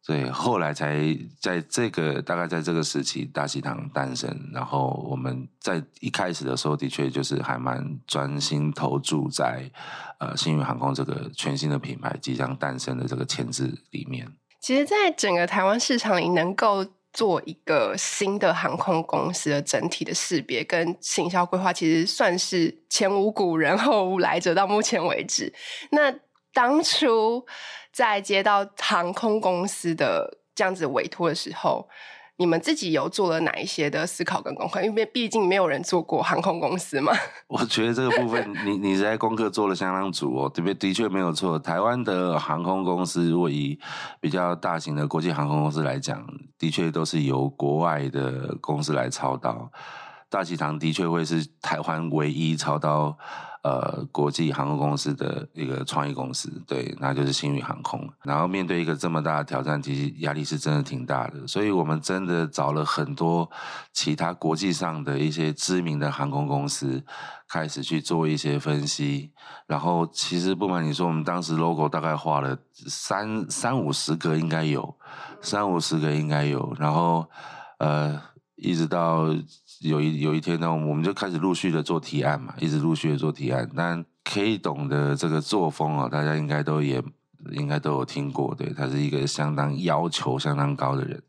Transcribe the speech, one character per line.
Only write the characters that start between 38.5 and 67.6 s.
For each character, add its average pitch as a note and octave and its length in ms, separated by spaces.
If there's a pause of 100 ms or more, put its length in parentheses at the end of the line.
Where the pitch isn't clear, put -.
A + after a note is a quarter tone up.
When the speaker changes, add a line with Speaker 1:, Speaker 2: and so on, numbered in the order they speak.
Speaker 1:
你， G2+ 120
你 F#2+ 200
在 G#2 220
功 A2+ 180
课 G#2+ 140
做 G2+ 180
了 F#2+ 60
相 F#2 180
当 F#2+ 180
足 C#2+ 240
哦， C2+ 140
对 E2+ 140
不 E2+ 40
对？ G2 80
的 F#2+ 200
确 A2 140
没 F#2+ 100
有 F#2 120
错。 D#2+ 280
台 E2+ 220
湾 A#2+ 240
的 F2+ 340
航 D#2 240
空 F#2+ 200
公 F2+ 220
司， E2+ 240
如 E2 100
果 F2 120
以 C#2+ 280 (420)
比 D#2 100
较 F2 240
大 E2+ 240
型 D#2 180
的 D2 100
国 D2 140
际 F2 100
航 D2 160
空 D2 140
公 D2+ 100
司 D2+ 120
来 C#2 160
讲， - 240 (360)
的 D#2+ 120
确 E2+ 200
都 D#2+ 140
是 D#2 180
由 C2+ 260
国 C#2+ 300
外 D2+ 300
的 C2 540
公 D2 200
司 D2+ 120
来 B1+ 160
操 C2+ 260
刀。 A#1+ 340 (580)
大 G2 140
喜 F2 140
堂 D2+ 220
的 D#2 140
确 E2+ 160
会 E2 160
是 D#2 220 (160)
台 - 180
湾 D#2+ 300
唯 D2+ 200
一 D#2 260
操 D2 200
刀， D2+ 400 (460)
呃， C2+ 480
国 D2 180
际 D2+ 240
航 C2+ 140
空 D2 100
公 D2 200
司 C#2+ 180
的 C#2 380
一 D#2+ 120
个 C2 200
创 C#2+ 220
意 C#2+ 60
公 C2 220
司， - 160 (160)
对， - 320
那 C#2 160
就 C#2 100
是 C#2 80
星 C#2+ 220
宇 C2 80
航 - 180
空。 - 260 (180)
然 D2 120
后 E2 100
面 F#2 200
对 E2+ 160
一 - 20
个 D#2+ 100
这 D2+ 140
么 D#2+ 140
大 D#2 160
的 D2 60
挑 C2+ 180
战， D2 180
其 C#2+ 140
实 C#2+ 240
压 D2+ 140
力 D2 120
是 D2 140
真 D2+ 160
的 D2 80
挺 B1+ 240
大 B1+ 220
的， C2+ 180
所 F#2+ 160
以 G#2 80
我 F2+ 140
们 D#2 160
真 F#2 260
的 E2+ 180
找 D2 280
了 D2+ 120
很 D2+ 300
多 E2 340 (440)
其 D2+ 240
他 E2+ 180
国 D#2+ 200
际 F2+ 180
上 D#2+ 300
的 C#2 140
一 D2+ 140
些 D#2 220
知 F2+ 280
名 D#2+ 160
的 D2 140
航 C#2+ 180
空 C#2+ 200
公 C#2+ 200
司， C#2 360 (440)
开 D#2+ 200